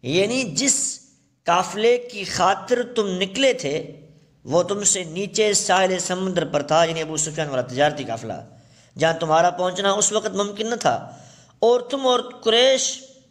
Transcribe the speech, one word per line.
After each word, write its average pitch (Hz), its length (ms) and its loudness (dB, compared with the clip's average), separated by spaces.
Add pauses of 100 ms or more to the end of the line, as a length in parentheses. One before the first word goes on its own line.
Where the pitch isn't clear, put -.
یعنی 202 380 0 (140)
جس 262 200 0 (680)
قافلے 190 500 2 (140)
کی 202 160 -10
خاطر 196 560 0 (140)
تم 208 120 0 (120)
نکلے 254 320 2 (100)
تھے 143 140 -2 (680)
وہ 151 180 2
تم 202 220 -2
سے 190 220 0
نیچے 196 480 0
ساحل 185 460 2
سمندر 180 520 -2
پر 143 100 0
تھا، 156 220 4
یعنی 165 180 -2
ابو 156 140 -6
سفیان 151 320 -4
والا 131 160 -2
تجارتی 139 400 0
قافلہ 113 340 -8 (580)
جہاں 160 240 2
تمہارا 165 320 4
پہنچنا 185 400 -2
اس 208 200 0
وقت 214 240 -2
ممکن 208 340 -4
نہ 233 100 -4
تھا۔ 123 140 2 (680)
اور 240 180 4 (100)
تم 269 160 -2
اور 247 140 4 (220)
قریش 247 420 4 (460)